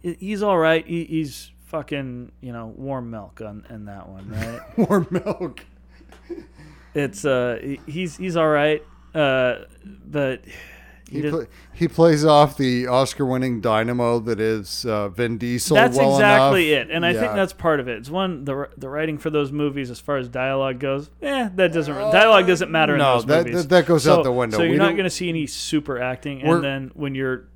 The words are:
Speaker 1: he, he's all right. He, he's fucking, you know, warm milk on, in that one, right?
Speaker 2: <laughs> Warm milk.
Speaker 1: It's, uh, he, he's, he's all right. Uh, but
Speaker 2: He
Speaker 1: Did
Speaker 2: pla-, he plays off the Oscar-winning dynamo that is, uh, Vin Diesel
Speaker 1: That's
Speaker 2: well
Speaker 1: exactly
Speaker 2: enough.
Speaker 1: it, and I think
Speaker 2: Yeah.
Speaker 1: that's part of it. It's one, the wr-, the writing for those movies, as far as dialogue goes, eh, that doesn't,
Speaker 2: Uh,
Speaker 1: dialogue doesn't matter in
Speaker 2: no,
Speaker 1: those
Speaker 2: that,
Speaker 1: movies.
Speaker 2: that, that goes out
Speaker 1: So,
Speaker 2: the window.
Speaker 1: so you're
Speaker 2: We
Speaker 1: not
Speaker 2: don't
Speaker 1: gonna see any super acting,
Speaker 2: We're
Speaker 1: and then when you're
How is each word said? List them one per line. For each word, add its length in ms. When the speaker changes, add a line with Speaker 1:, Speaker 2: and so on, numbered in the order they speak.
Speaker 1:
he, 120
he's 280
all 160
right. 280
He, 180
he's 460
fucking, 720
you 120
know, 240
warm 340
milk 300
on, 300
in 160
that 220
one, 220
right? 300
Speaker 2:
<laughs> 100
Warm 220
milk. 540
Speaker 1:
It's, 300
uh, 380
he, 240
he's, 300
he's 200
all 120
right. 360
Uh, 420
but 580
Speaker 2:
He 120
Speaker 1:
Did 100
Speaker 2:
pla-, 120
he 140
plays 360
off 320
the 300
Oscar-winning 760
dynamo 600
that 180
is, 480
uh, 220
Vin 300
Diesel 360
Speaker 1:
That's 240
Speaker 2:
well 160
Speaker 1:
exactly 580
Speaker 2:
enough. 160
Speaker 1:
it, 60
and 100
I 80
think 120
Speaker 2:
Yeah. 100
Speaker 1:
that's 180
part 280
of 80
it. 100
It's 120
one, 340
the 100
wr-, 220
the 120
writing 300
for 100
those 220
movies, 400
as 80
far 200
as 100
dialogue 500
goes, 320
eh, 360
that 160
doesn't, 220
Speaker 2:
Uh, 180
Speaker 1:
dialogue 340
doesn't 240
matter 240
in 60
Speaker 2:
no, 140
Speaker 1:
those 120
Speaker 2:
that, 200
Speaker 1:
movies. 160
Speaker 2:
that, 80
that 160
goes 200
out 120
Speaker 1:
So, 40
Speaker 2:
the 100
window. 260
Speaker 1:
so 40
you're 100
Speaker 2:
We 60
Speaker 1:
not 120
Speaker 2:
don't 80
Speaker 1:
gonna 120
see 180
any 200
super 520
acting, 460
Speaker 2:
We're 100
Speaker 1:
and 80
then 300
when 220
you're 400